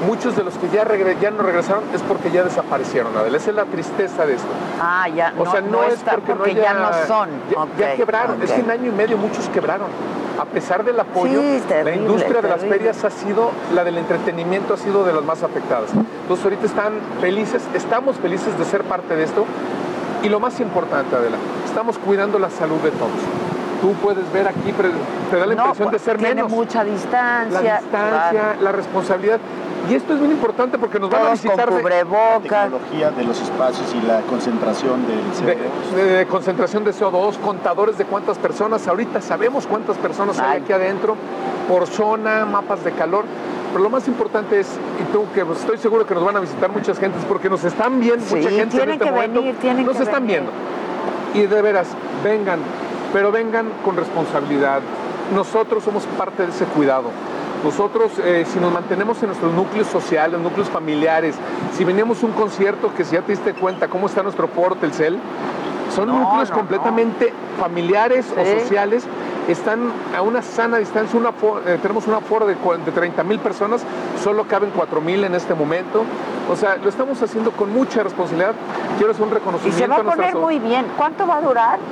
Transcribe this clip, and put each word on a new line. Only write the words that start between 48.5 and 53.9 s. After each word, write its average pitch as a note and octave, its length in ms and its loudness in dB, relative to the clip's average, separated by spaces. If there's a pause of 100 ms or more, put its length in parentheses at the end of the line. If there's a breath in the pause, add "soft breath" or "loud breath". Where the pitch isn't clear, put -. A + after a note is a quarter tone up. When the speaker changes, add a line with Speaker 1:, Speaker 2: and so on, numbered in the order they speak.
Speaker 1:
en A3+ 80 0
Speaker 2:
tienen C4 220 2
Speaker 1:
este C4 140 0
Speaker 2:
que G3 60 2
Speaker 1:
momento. A#3 280 2
Speaker 2:
venir, C4 160 0
tienen B3+ 320 2
Speaker 1:
Nos C4 100 0
Speaker 2:
que C#4 60 2
Speaker 1:
están B3+ 240 0
Speaker 2:
venir. F3 140 2
Speaker 1:
viendo. B2 100 -4 (840)
Y G3+ 140 4
de G#3 160 4
veras, G3+ 240 2 (360)
vengan, G3+ 360 0 (540)
pero G3+ 180 4
vengan A3+ 360 0 (160)
con F#3 140 0